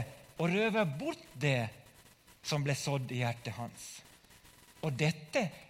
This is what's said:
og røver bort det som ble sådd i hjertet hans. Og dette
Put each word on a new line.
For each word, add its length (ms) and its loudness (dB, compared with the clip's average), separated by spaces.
og 160 2
røver 320 4
bort 480 -4
det 320 2
som 180 0
ble 140 2
sådd 340 0
i 120 0
hjertet 340 -2
hans. 300 -8
Og 80 0
dette 540 2